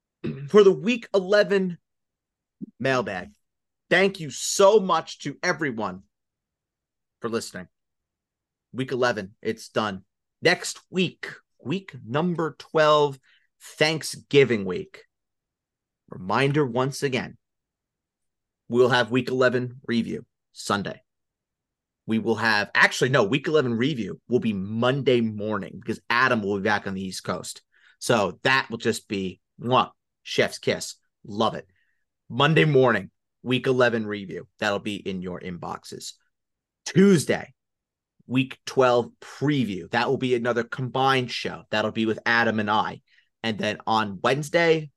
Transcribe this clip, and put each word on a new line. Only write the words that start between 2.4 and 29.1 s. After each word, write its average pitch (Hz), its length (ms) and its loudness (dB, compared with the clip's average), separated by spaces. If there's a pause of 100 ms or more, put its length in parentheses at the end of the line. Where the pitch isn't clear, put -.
mailbag. 113 520 -2 (600)
Thank 190 300 2
you 151 100 -10
so 202 500 4
much 170 400 -4
to 143 220 -10
everyone 117 600 -4 (1160)
for 117 80 -8
listening. 101 400 -8 (1040)
Week 131 200 -8
eleven, 117 400 -2 (100)
it's - 260 -8
done. 104 340 -4 (400)
Next - 380 0 (100)
week, 175 380 -4 (340)
week 180 320 -8 (120)
number 160 520 -4
twelve, 151 600 2 (420)
Thanksgiving 139 1040 2
week. 87 400 -10 (1040)
Reminder 135 540 0
once 127 380 -4
again, 123 340 -4 (1300)
we'll 120 220 4
have 123 200 2
week 127 180 -2
eleven 123 580 0
review 110 380 -4 (280)
Sunday. - 500 -6 (1040)
We 113 120 0
will 107 160 0
have, 107 360 2
actually, 147 380 2
no, 139 140 4
week 135 240 -2
eleven 143 260 2
review 113 540 -4
will 120 100 2
be 107 140 -2
Monday 120 680 0
morning 107 600 -6
because 107 280 -8
Adam 123 320 2
will 101 180 -2
be 95 40 -6
back 101 240 0
on 98 80 -8
the 95 80 -8
East 92 220 -10
Coast. - 380 -8 (440)
So 101 380 0
that 131 260 2
will 113 80 -6
just - 300 -4
be, 95 320 -6 (200)